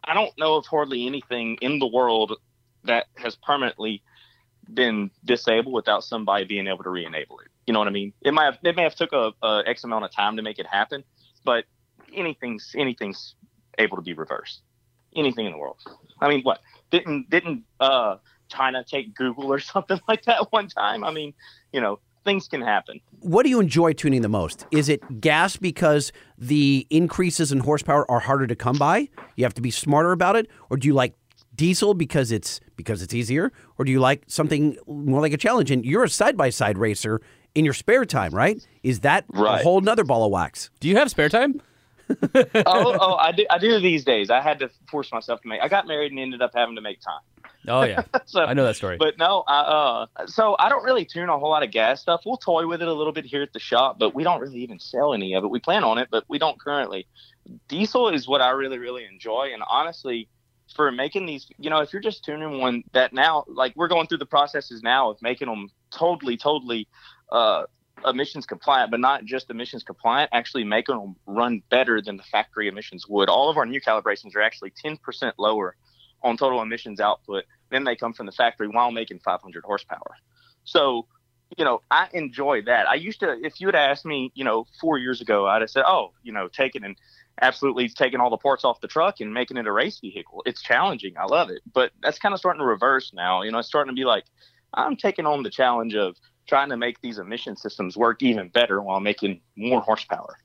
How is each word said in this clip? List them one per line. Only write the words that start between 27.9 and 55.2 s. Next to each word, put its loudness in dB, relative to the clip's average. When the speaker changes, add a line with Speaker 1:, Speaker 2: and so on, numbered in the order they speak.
Speaker 2:
are 2
harder 0
to -2
come 0
by? 2
You 2
have 0
to -8
be -2
smarter 2
about 2
it? 0
Or -2
do 2
you 4
like 2
diesel 4
because 0
it's, -4
because -6
it's -10
easier? 0
Or -2
do 2
you 4
like 2
something 0
more 0
like 2
a -2
challenge? 2
And 2
you're 2
a 2
side-by-side 2
racer 0
in 4
your 2
spare 2
time, -2
right? 2
Is 0
that 4
a -2
Speaker 1:
Right. 4
Speaker 2:
whole 6
nother 4
ball 2
of 2
wax? -4
Speaker 3:
Do -2
you 6
have 4
spare 2
time? 2
<laughs> -2
Speaker 1:
Oh, 6
oh, 4
I 4
do, 4
I 6
do 4
these 2
days. 2
I 6
had 0
to -4
force -6
myself -6
to -14
make, -6
I 0
got 2
married -2
and -10
ended -6
up 0
having 0
to -10
make -10
time. -10
Speaker 3:
Oh, 2
yeah. 0
Speaker 1:
<laughs> 0
So, -2
Speaker 3:
I 0
know 4
that 2
story. -6
Speaker 1:
But 0
no, 2
I, 4
uh, -10
so 2
I 4
don't 0
really 2
tune -6
a 2
whole 0
lot 4
of -4
gas 2
stuff. 0
We'll -4
toy 0
with -4
it -2
a 0
little -2
bit -8
here -4
at -8
the -12
shop, 2
but 0
we -4
don't 2
really -10
even -12
sell -2
any -4